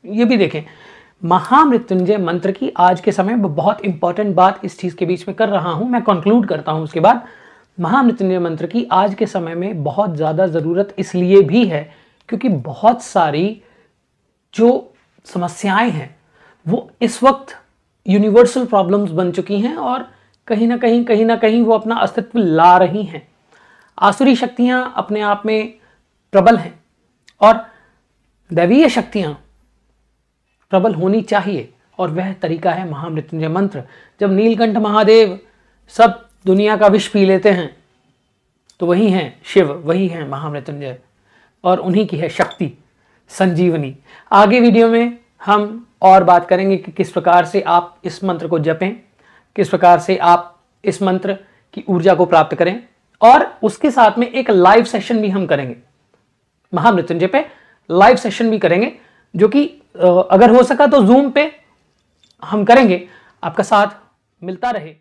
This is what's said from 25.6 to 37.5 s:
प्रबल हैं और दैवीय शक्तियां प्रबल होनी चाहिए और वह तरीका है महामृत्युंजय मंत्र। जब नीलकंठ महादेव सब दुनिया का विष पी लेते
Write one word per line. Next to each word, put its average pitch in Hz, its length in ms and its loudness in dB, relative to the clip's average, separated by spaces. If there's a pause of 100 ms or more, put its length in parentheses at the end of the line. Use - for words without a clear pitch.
प्रबल 196 240 4
हैं 160 220 -10 (640)
और 226 240 4 (880)
दैवीय 190 380 2
शक्तियां 202 440 -4 (1400)
प्रबल 190 220 -4
होनी 190 280 -4
चाहिए 196 500 -8 (260)
और 180 120 -6
वह 185 220 -8
तरीका 165 380 -6
है 175 200 -8
महामृत्युंजय 156 580 -10
मंत्र। 175 340 -4 (380)
जब 202 120 0
नीलकंठ 220 440 0
महादेव 214 600 2 (500)
सब - 320 2 (260)
दुनिया 202 300 2
का 208 100 2
विष 196 220 2
पी 196 160 2
लेते 190 260 2